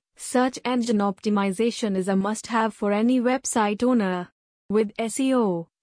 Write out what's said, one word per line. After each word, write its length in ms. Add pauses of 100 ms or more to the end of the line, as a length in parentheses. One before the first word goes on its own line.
(160)
search 480
engine 360
optimization 1000
is 100
a 80
must-have 580
for 200
any 260
website 640
owner. 460 (400)
With 280
S 220
E 160
O, 320 (160)